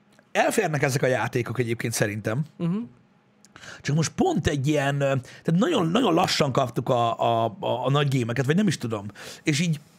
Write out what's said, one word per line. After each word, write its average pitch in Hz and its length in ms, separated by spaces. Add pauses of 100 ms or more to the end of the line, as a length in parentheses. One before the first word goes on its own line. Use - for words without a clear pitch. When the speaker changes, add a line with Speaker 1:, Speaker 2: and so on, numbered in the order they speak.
(320)
Speaker 1:
elférnek 196 500
ezek 135 200
a 139 40
játékok 123 520
egyébként 117 340
szerintem. 110 500 (140)
Speaker 2:
Mhm. 175 200 (1040)
Speaker 1:
Csak 139 160
most 160 160
pont 349 340
egy 143 200
ilyen, 143 280
ö, 139 200 (280)
tehát 170 180
nagyon, 247 260
nagyon 190 280
lassan 160 380
kaptuk 127 360
a, 117 320
a, 117 240
a, 110 220 (180)
a 135 60
nagy 147 180
gémeket, 120 380
vagy 160 100
nem 208 100
is 151 120
tudom. 107 280 (360)
És 151 180
így, 165 200 (180)